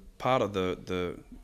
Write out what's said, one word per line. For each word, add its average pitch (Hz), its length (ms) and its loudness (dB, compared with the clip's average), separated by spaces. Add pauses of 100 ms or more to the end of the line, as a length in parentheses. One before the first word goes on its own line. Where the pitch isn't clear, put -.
(180)
part 127 240 4
of 101 100 0
the, 92 320 2
the 90 320 -2 (260)